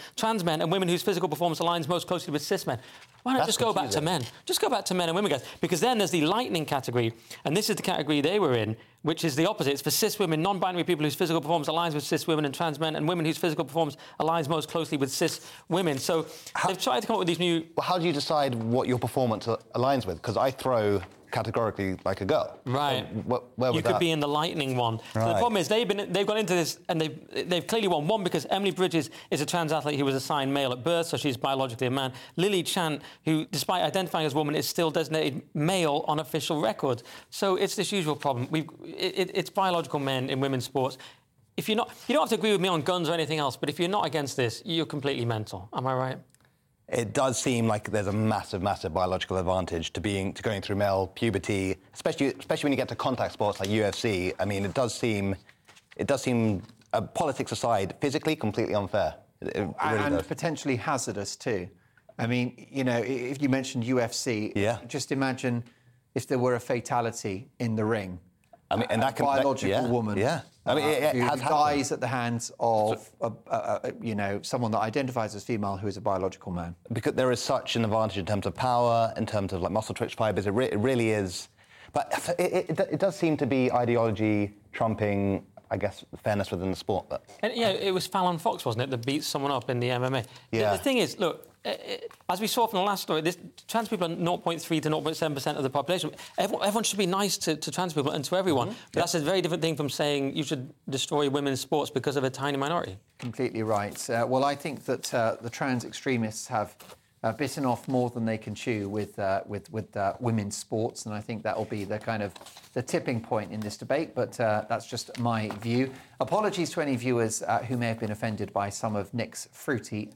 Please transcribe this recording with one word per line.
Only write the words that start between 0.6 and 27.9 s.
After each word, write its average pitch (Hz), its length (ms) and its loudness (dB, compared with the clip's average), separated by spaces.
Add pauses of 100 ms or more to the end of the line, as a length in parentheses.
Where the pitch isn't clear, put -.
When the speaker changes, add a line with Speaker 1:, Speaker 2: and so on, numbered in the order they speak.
Speaker 1:
and 160 100 2
women 190 180 2
whose 175 140 2
physical 180 260 2
performance 156 320 0
aligns 170 280 0
most 170 180 0
closely 170 240 -2
with 147 120 0
cis 190 240 -2
men. 131 120 0 (440)
Why 247 100 0
not 262 60 4
Speaker 2:
That's - 100 4
Speaker 1:
just 214 100 2
go 226 140 2
back 185 180 0
to 123 80 0
Speaker 2:
confusing. 151 60 2
Speaker 1:
men? 165 180 2 (220)
Just - 160 -2
go 403 80 2
back 214 160 0
to 190 100 -2
men 175 140 2
and 165 80 2
women, 202 140 2
guys. 135 120 0 (180)
Because 165 200 2
then 240 180 4
there's 170 140 2
the 175 140 4
lightning 190 400 0
category, 123 480 0 (300)
and 151 120 2
this 208 140 2
is 185 60 0
the - 60 -6
category 151 380 2
they 170 180 4
were 156 160 4
in, 110 220 2 (260)
which 160 220 0
is 147 100 0
the 160 140 4
opposite. 160 240 0
It's 139 100 -2
for 151 80 0
cis 208 300 2
women, 160 220 2
non-binary 185 420 2
people 156 200 2
whose 147 120 0
physical 165 240 2
performance 156 280 0
aligns 160 260 2
with 147 100 -2
cis 156 240 0
women, 151 160 4
and 139 100 -2
trans 156 240 -2
men, 156 160 0
and 151 140 0
women 175 160 2
whose 156 140 0
physical 165 260 0
performance 143 320 0 (240)
aligns 160 280 2
most 156 200 0
closely 160 300 -2
with 131 120 0
cis - 400 -2 (180)
women. 156 300 2
So 160 280 0 (280)
Speaker 2:
How - 140 2
Speaker 1:
they've 185 120 -2
tried 240 200 2
to 208 60 -4
come 226 80 0
up 202 60 2
with 180 80 0
these 165 120 0
new 170 240 2 (120)
Speaker 2:
Well, 147 100 0
how 180 120 2
do 165 80 0
you 175 60 4
decide 143 420 2
what 113 320 2
your 123 120 2
performance 120 500 0
a-, 113 100 2 (160)
aligns 127 320 2
with? 85 160 -4
'Cause 113 140 -2
I 131 160 4
throw 107 480 2 (300)
categorically 107 640 0 (120)
like 95 160 -2
a - 20 -4
girl. - 400 0
Speaker 1:
Right. 135 480 0
Speaker 2:
So 110 80 -4
wh-, - 380 -4
where 127 120 2
Speaker 1:
You 120 40 2
Speaker 2:
would 104 100 0
Speaker 1:
could 110 120 4
Speaker 2:
that - 40 2
Speaker 1:
be 165 120 2
in 156 60 0
the 147 80 0
lightning 147 520 0
one. 113 200 2 (140)
So 110 80 0
the 113 60 4
Speaker 2:
Right. 113 120 4
Speaker 1:
problem 226 200 4
is 170 100 0
they've 220 180 2
been, 202 240 -2
they've 196 160 0
gone 208 120 2
into 185 160 2
this 170 240 0 (100)
and 170 100 0
they've, 156 520 -4
they've 175 160 0
clearly 220 200 2
won. 156 220 2